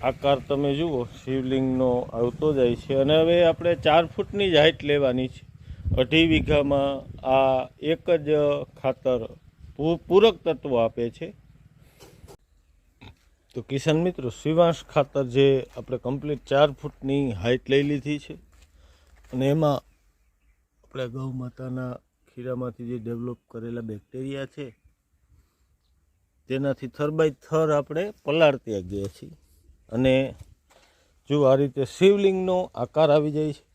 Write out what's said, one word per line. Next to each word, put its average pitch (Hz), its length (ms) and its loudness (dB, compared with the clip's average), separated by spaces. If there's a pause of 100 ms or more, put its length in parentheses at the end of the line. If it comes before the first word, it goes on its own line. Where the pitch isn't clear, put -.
આકાર 139 380 0
તમે 143 280 -2
જુઓ, 147 260 -2 (180)
શિવલિંગનો 131 720 -2 (220)
આવતો 120 420 -2
જાય 123 220 2
છે. - 260 -6
અને 147 120 4
હવે 165 300 4
આપણે 165 280 2 (140)
ચાર 156 200 6
ફૂટની 202 440 -4
જ 160 60 4
હાઇટ 156 260 4
લેવાની 135 520 0
છે. - 80 -20 (560)
અઢી 160 280 4
વીઘામાં 143 640 2 (400)
આ 131 380 2 (240)
એક 165 120 -4 (220)
જ - 20 -6 (520)
ખાતર 131 380 -2 (540)
પૂ-, 160 360 -2
પૂરક 202 340 6
તત્વો 143 360 -2
આપે 113 320 0
છે. - 180 -12 (2250)
તો 123 80 -8
કિસાન 151 400 -2
મિત્રો, 170 280 -4
શિવાંશ 165 520 2 (100)
ખાતર 139 320 0 (120)
જે 139 120 6 (300)
આપણે 123 200 -8
કમ્પ્લીટ 139 480 -8
ચાર 143 260 4
ફૂટની 139 600 -4
હાઇટ 117 360 -2
લઈ 139 220 2
લીધી 147 340 -6
છે 156 100 -18 (960)
અને 131 180 -2
એમાં 147 300 2 (1000)
આપણે - 300 -10
ગૌ 131 240 -10
માતાના 127 600 -10 (360)
ખીરામાંથી 123 640 -10
જે 123 80 -8
ડેવલપ 117 420 -10 (100)
કરેલા 117 400 -10
બેક્ટેરિયા 131 640 -12
છે 143 120 -12 (1800)
તેનાથી 135 460 -6
થર 147 140 -4
બાય 156 240 0 (100)
થર 160 260 0
આપણે 151 340 -2 (200)
પલાળતી 143 580 2
ગયા 98 340 -8
છીએ. - 200 -20 (560)
અને 131 220 2 (1160)
જો 143 140 0
આ 131 120 6
રીતે 139 300 -2
શિવલિંગનો 190 680 2 (180)
આકાર 151 360 0
આવી 151 260 2
જાય 151 160 -4
છે - 120 -16 (100)